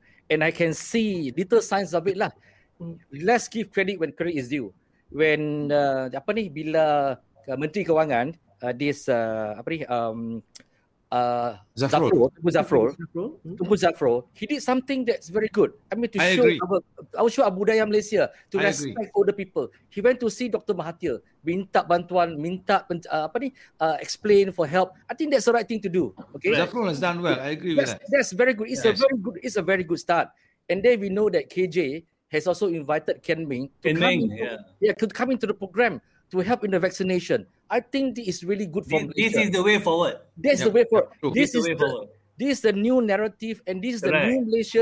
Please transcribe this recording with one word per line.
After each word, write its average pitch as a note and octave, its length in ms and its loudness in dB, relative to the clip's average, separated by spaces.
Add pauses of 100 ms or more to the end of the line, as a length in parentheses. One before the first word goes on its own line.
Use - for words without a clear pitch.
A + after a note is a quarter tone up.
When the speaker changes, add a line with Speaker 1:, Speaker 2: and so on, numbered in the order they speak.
(280)
Speaker 1:
And D#3 160 0
I E3 80 2
can D#3+ 240 0
see F#3+ 560 -2
little F#3+ 320 2
signs G3 320 -2
of E3 140 -2
it F#3 100 -4
lah. G3 160 -4 (720)
Let's F3+ 400 0
give A3 240 -8
credit G3 240 -2
when D#3+ 160 -4
credit E3+ 240 -4
is B2+ 160 -4
due. B2 240 -6 (320)
When, D3+ 640 0
uh, C3+ 400 0
apa C#3 240 -4
ni, G#3 160 -4
bila, D3+ 640 2 (320)
uh, C3 80 -4
Menteri D#3 320 -2
Kewangan, D#3 480 2 (240)
uh, B2 160 -4
this, C#3+ 320 -4
uh, A2 480 -2
apa A#2 160 -14
ni, D#3+ 160 -6
um, A#2 560 -4 (640)
uh, A#2+ 480 -2 (160)
Speaker 2:
Zafrul. D3 400 2
Speaker 1:
Zafrul, C3 240 6
Tunku E3+ 160 -2
Zafrul. C#3+ 400 4
Speaker 3:
Zafrul. E3+ 380 -8 (100)
Hmm. E3+ 160 -14
Speaker 1:
Tunku G3 240 0
Zafrul, D3+ 400 2 (160)
he - 80 -12
did C#4+ 160 -4
something B3+ 480 -2
that's F#3 240 -4
very G#3+ 240 0
good. E3+ 160 4 (160)
I - 80 -6
mean, A#3 160 -2
to G3 80 -2
Speaker 2:
I F3+ 160 4
Speaker 1:
show B3 80 6
Speaker 2:
agree. E3+ 160 4
Speaker 1:
our, F3+ 200 0 (360)
our, A3+ 160 2
show B3 160 2
our F#3 80 0
budaya G#3+ 320 2
Malaysia, G#3 400 2 (240)
to G3 80 -2
Speaker 2:
I G3 160 2
agree. C#3 160 -6
Speaker 1:
respect G#3 240 -8
older G3+ 160 4
people. F3+ 400 -6 (160)
He - 160 -6
went B3 160 4
to A#3+ 80 -2
see A3 240 -4
Doktor G#3 240 -2
Mahathir, D#3+ 480 -6 (240)
minta F#3+ 320 0
bantuan, F3 560 0
minta F#3 480 -2
pen-, E3+ 240 -6
uh, D#3 240 -4
apa A#3+ 80 -4
ni, C4 160 -6 (240)
uh, D#3 240 0
explain G3 480 2
for E3 160 -2
help. F3+ 400 0
I A#3+ 80 -10
think D4+ 160 -4
that's C4+ 160 2
the A#3 80 6
right A3+ 80 2
thing A3 160 -6
to G3+ 80 -6
do. E3 240 0 (240)
Okay? F#3 240 0
Speaker 2:
Zafrul F#3 320 0
has C#3+ 80 -4
done F3 240 -2
well. C#3 160 0
I C#3 160 -6
agree F3 160 -4
with D#3 160 2
Speaker 1:
That's, G#2+ 80 -6
Speaker 2:
that. - 160 -14
Speaker 1:
that's C4+ 240 2
very B3 160 4
good. A3 160 -6
It's B3+ 160 -4
a A3+ 80 6
Speaker 2:
Yes. G3 80 -4
Speaker 1:
very C4+ 240 4
good, G3+ 160 -8
it's B3 160 -8
a G3 80 0
very F#3 240 0
good D#3+ 160 -4
start. E3+ 240 2 (400)
And F#3 160 -2
then A#3 160 6
we G3+ 80 -4
know G3+ 240 0
that D#3+ 160 0
K F#3 240 -2
J D#3 320 -2 (300)
has - 160 0
also F3 180 0
invited D#3 540 -2
Ken D#3+ 260 -2
Ming C3+ 220 -6 (160)
to D#3 80 2
Speaker 4:
Ken E3 80 0
Speaker 1:
come F3+ 80 4
Speaker 4:
Ming, F3 180 2
Speaker 1:
into, G2+ 80 -6
Speaker 4:
yeah. A2+ 220 -6 (240)
Speaker 1:
yeah, G3+ 160 4
to A3+ 80 0
come A#3+ 240 -2
into B3+ 160 -2
the G3+ 80 -2
program G3 480 -2 (320)
to F#3 80 0
help A3+ 240 0
in G3 80 0
the F3 80 2
vaccination. F3+ 640 0 (240)
I A3+ 100 0
think C4 380 -4
this A#3 100 -8
is F3 160 -4
really G3 220 -2
good E3+ 240 -6
for D#3 100 2
Speaker 4:
This, D3 140 -6
this A3 240 0
Speaker 1:
Malaysia. A3+ 80 4
Speaker 4:
is F#3 80 0
the F#3 100 2
way G#3 140 4
forward. E3 380 0 (200)
Speaker 1:
That's C4 300 2
the G#3 80 4
Speaker 2:
Yep. - 0 -
Speaker 1:
way A#3 160 6
forward. G#3+ 180 4 (140)
Speaker 2:
True. C#3+ 160 0
Speaker 1:
This C#4 160 2
Speaker 4:
This - 0 -
is - 20 -4
Speaker 1:
is A#3+ 60 2
Speaker 4:
the E3+ 80 0
way D#3+ 80 -2
Speaker 1:
the, D3 80 2
Speaker 4:
forward. A#2+ 220 -4 (280)
Speaker 1:
this B3 140 -2
is C4+ 160 -2
the G#3+ 80 4
new A3+ 260 2
narrative, G#3+ 680 -2
and F#3+ 80 -6
this A#3 180 -4
is G#3+ 60 -8
the - 80 0
Speaker 4:
Correct. D3+ 160 2
Speaker 1:
new B3+ 160 2
Malaysia A3+ 400 2